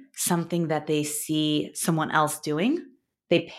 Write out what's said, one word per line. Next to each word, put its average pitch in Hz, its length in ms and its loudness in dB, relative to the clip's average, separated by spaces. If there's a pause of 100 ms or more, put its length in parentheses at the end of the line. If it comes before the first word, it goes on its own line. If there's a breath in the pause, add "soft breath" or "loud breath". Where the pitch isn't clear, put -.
(160)
something 170 520 0
that 151 180 -2
they 151 200 0
see 151 680 -2
someone 160 360 0
else 151 300 2
doing. 196 440 0 (440)
They 170 300 4